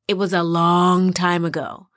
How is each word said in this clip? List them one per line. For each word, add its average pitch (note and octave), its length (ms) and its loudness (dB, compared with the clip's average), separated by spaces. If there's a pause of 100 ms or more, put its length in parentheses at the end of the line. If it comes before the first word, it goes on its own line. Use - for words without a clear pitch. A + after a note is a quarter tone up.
it G3 100 -2
was F#3+ 140 -2
a F3 100 0
long F3 680 2
time F3 320 -2
ago. D#3+ 420 -8 (100)